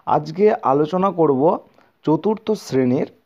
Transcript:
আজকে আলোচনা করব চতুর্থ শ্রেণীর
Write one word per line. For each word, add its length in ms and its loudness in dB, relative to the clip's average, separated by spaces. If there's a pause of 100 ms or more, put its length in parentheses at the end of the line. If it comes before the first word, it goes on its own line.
আজকে 380 0 (180)
আলোচনা 480 0
করব 300 2 (640)
চতুর্থ 420 0 (160)
শ্রেণীর 440 0 (180)